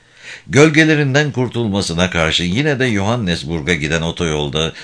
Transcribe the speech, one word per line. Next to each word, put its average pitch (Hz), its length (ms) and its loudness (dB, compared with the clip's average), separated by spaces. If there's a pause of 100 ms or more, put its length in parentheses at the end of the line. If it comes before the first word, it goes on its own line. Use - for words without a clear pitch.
(460)
Gölgelerinden 147 840 4
kurtulmasına 101 800 0
karşın 80 340 0
yine 127 340 0
de 127 140 0
Johannesburg'a 87 800 -2
giden 78 280 -2
otoyolda 78 680 -2 (120)